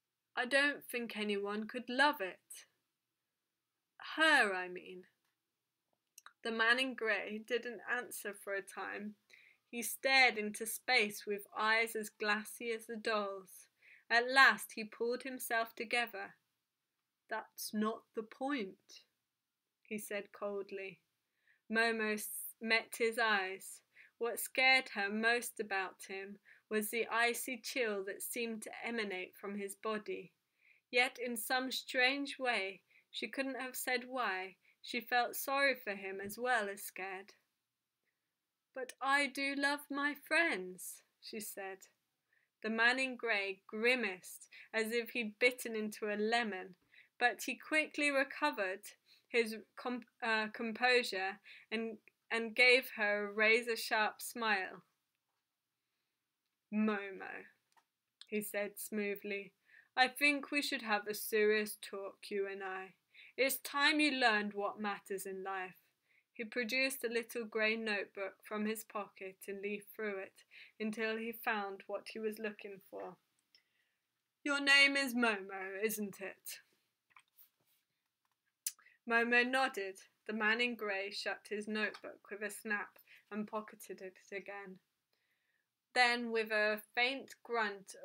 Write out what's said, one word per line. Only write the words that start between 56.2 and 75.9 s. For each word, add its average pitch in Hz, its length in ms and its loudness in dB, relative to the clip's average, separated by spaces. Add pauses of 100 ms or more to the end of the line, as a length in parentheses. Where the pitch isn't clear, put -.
"Momo," 196 760 -2 (800)
he 214 120 0
said 202 380 -4
smoothly, 202 720 -4 (440)
"I 254 120 8
think 285 420 2
we 285 120 2
should 269 200 -2
have 208 240 0
a 208 80 -4
serious 214 680 2
talk, - 480 -12
you 196 160 0
and 196 180 -8
I. 190 300 -8 (420)
It's 262 220 4
time 294 420 2
you 294 120 4
learned 214 420 4
what 202 260 -4
matters 196 460 -4
in 190 160 -8
life." 185 400 -6 (500)
He 240 120 -8
produced 247 600 0
a 226 40 -2
little 233 360 -2
grey 214 320 2
notebook 202 640 -4
from 214 240 -2
his 220 180 -2
pocket 196 640 -10
and 196 140 -6
leafed 202 300 -6
through 202 280 -4
it - 260 -12 (340)
until 220 380 -2
he 226 160 -4
found 202 540 -4
what 196 220 -6
he - 100 -12
was 214 200 -4
looking 208 420 -8
for. 190 380 -12 (1200)
"Your 285 180 0
name 277 360 8
is 269 180 2
Momo, 196 680 0
isn't 214 380 -2